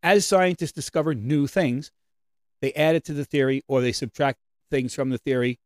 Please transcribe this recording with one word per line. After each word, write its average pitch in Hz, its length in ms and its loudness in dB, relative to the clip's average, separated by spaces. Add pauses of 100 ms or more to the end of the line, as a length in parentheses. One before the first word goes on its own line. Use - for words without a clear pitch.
As 196 220 4
scientists 185 460 2
discover 156 420 -2
new 139 340 0
things, 143 440 -2 (680)
they 135 120 -4
add 156 220 2
it 160 100 0
to 156 80 -8
the 143 120 -4
theory, 135 420 0
or 131 140 2
they 123 100 0
subtract 135 480 -2 (300)
things 131 240 -2
from 131 160 -4
the 123 80 -2
theory 123 480 -2